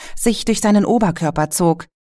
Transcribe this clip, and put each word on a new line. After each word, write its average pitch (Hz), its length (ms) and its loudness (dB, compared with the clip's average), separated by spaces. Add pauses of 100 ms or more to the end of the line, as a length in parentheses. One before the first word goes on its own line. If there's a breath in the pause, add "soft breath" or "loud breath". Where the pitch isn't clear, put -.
(160 loud breath)
sich - 300 -2
durch 226 160 0
seinen 208 220 4
Oberkörper 165 680 0
zog 170 340 0 (280)